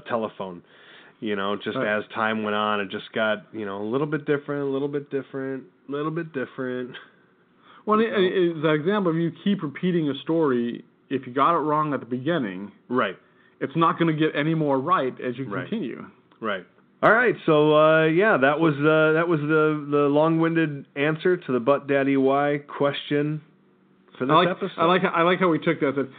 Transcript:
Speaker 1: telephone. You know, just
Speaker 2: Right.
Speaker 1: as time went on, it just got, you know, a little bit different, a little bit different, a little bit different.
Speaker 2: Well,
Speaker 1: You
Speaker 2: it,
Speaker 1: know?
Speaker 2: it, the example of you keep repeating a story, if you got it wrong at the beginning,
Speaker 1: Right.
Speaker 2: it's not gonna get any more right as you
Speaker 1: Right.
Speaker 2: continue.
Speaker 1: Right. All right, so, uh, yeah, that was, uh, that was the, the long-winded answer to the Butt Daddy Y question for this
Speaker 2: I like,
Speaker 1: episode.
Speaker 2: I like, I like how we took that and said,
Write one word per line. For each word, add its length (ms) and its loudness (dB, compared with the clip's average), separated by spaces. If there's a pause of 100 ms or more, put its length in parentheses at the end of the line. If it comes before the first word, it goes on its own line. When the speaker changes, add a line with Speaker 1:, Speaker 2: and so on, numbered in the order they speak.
Speaker 1:
telephone. 540 -6 (600)
You 140 -4
know, 200 -2
just 220 -8
Speaker 2:
Right. 200 -2
Speaker 1:
as 60 -4 (100)
time 300 -2
went 120 -2
on, 260 0
it 100 -6
just 220 -12
got, 400 -2
you 120 -8
know, 160 -8
a 80 -6
little 180 -2
bit 180 -6
different, 380 -4
a 20 -4
little 240 -4
bit 200 -8
different, 540 -8 (240)
a 40 -10
little 200 -4
bit 220 -8
different. 580 -8 (960)
Speaker 2:
Well, 160 4
Speaker 1:
You 60 2
Speaker 2:
it, 40 -4
Speaker 1:
know? 60 -2 (420)
Speaker 2:
it, 20 -4
the 120 2
example 380 0
of 60 0
you 140 0 (120)
keep 200 0
repeating 460 -2
a 140 -2
story, 600 0 (260)
if 180 -4
you 60 -12
got 220 2
it 40 0
wrong 340 0
at 80 -4
the 40 -14
beginning, 680 -4 (180)
Speaker 1:
Right. 280 0 (440)
Speaker 2:
it's 140 -8
not 240 2
gonna 140 2
get 220 0
any 200 0
more 240 0
right 420 0
as 160 -6
you 80 -8
Speaker 1:
Right. 240 -8
Speaker 2:
continue. 360 -8 (360)
Speaker 1:
Right. 240 -6 (400)
All 80 8
right, 220 2 (100)
so, 300 4
uh, 320 6
yeah, 280 4
that 240 2
was, 200 4
uh, 340 4
that 140 2
was 120 0
the, 520 2
the 180 2
long-winded 840 2
answer 420 0
to 140 -8
the 80 0
Butt 280 0
Daddy 300 2
Y 500 2
question 760 -4 (760)
for 80 -4
this 80 2
Speaker 2:
I 40 6
like, 120 6
Speaker 1:
episode. 300 -6
Speaker 2:
I 60 2
like, 180 4
I 180 0
like 180 2
how 100 2
we 100 0
took 220 -2
that 80 2
and 60 -4
said, 120 -2 (120)